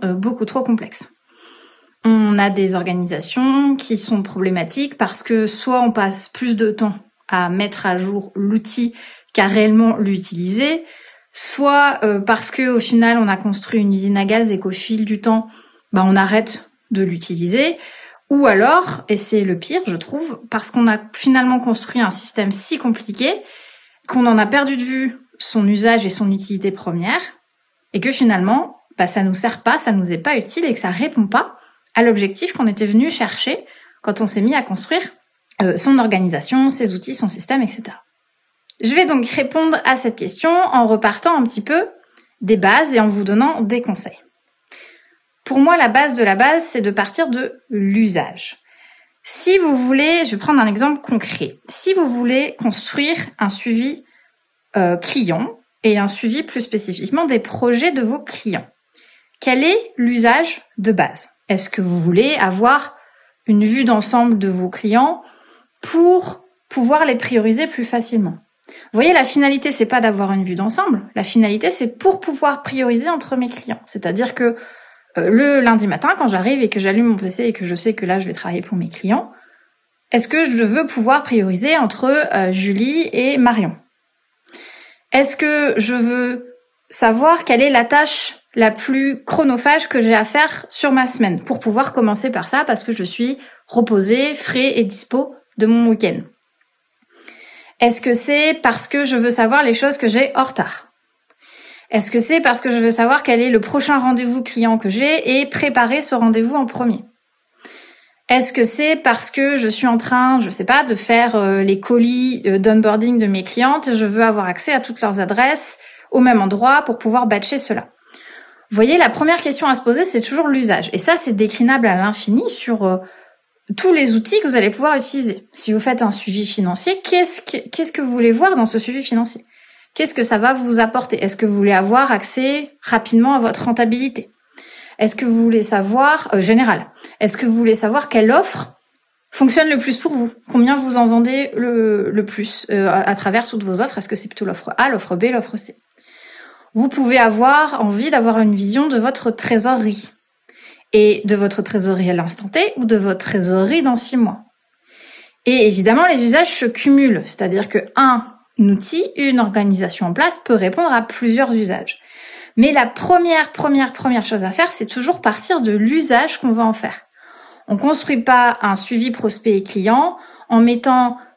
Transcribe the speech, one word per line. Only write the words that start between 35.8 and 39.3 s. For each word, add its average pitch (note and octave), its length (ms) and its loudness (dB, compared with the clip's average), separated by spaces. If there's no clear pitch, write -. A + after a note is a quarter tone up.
organisation, G#3 720 0
ses G#3+ 240 -4
outils, B3 180 -10
son A3 160 -4
système, - 320 -4
et A3 60 0
cetera. - 340 -16
Je A3+ 140 0
vais F4+ 100 4
donc B3+ 220 0
répondre D#4 580 -2